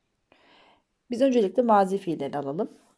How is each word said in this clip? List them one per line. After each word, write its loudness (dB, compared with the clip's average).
Biz -8
öncelikle 2
mazi 2
fiilleri -6
alalım. -6